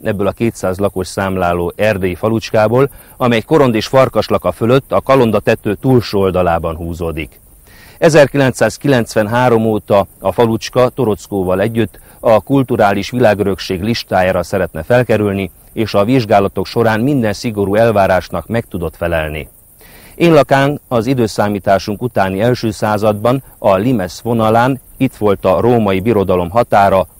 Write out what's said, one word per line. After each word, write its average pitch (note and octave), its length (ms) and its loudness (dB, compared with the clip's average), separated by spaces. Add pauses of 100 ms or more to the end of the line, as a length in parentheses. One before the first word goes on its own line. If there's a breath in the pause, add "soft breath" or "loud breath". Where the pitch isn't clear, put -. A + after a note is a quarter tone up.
ebből G2+ 240 -2
a F#2+ 60 -2
kétszáz F#2 460 -4
lakos F#2+ 280 -4
számláló F2 680 -2
erdélyi G2 380 -2
falucskából, A2+ 760 0 (260 loud breath)
amely A#2+ 240 0
Korond C3+ 340 2
és G#2+ 120 -2
Farkaslaka G#2+ 640 0
fölött A#2+ 400 0
a G2 80 2
Kalonda A#2 400 2
tető G#2+ 340 -2
túlsó A#2 460 0
oldalában E2+ 560 0
húzódik. E2 640 -8 (580 loud breath)
Ezerkilencszázkilencvenhárom B2 1700 2
óta G#2 400 0 (140)
a G2 120 -4
falucska A#2+ 560 0
Torockóval G2 720 -4
együtt A2+ 380 -2 (220 loud breath)
a A2 200 4
kulturális G#2+ 720 0
világörökség G2 720 -2
listájára F#2 600 -2
szeretne E2+ 400 -6
felkerülni, G#2 680 0 (220 soft breath)
és G#2+ 220 -6
a G2+ 100 4
vizsgálatok G2+ 640 0
során A2 340 0
minden A#2+ 320 0
szigorú G2+ 420 -4
elvárásnak F#2+ 720 0
meg A2+ 180 -4
tudott E2+ 320 -10
felelni. D#2 520 -6 (680 loud breath)
Énlakán C#3+ 720 2
az A#2 180 -2
időszámításunk G#2 960 -2
utáni F#2+ 380 -2
első A#2 300 -2
században G#2+ 720 -2 (160 loud breath)
a G2+ 160 2
limes G2+ 480 -2
vonalán A#2 580 0 (160)
itt C3 200 -2
volt G#2 280 0
a F#2 160 2
római G#2+ 400 2
birodalom F#2 500 0
határa, G2 560 2 (140)